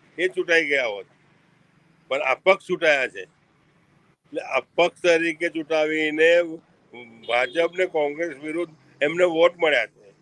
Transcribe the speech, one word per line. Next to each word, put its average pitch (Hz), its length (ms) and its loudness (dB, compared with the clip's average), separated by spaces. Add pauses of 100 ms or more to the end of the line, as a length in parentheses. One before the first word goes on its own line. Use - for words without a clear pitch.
(180)
એ 180 100 0
ચૂંટાઈ 175 360 0
ગયા 143 220 0
હોત, 101 200 -8 (1040)
પણ 131 100 -2
અપક્ષ 147 480 0
ચૂંટાયા 156 420 0
છે. 101 120 -16
એટલે - 1200 -20
અપક્ષ - 600 -2
તરીકે 165 460 0
ચૂંટાવીને 156 920 2 (840)
ભાજપને 165 580 0
કોંગ્રેસ 156 560 -4
વિરુદ્ધ 160 320 -8 (280)
એમને 165 220 0
વોટ 175 340 2
મળ્યા 143 280 2
છે. - 240 -20 (120)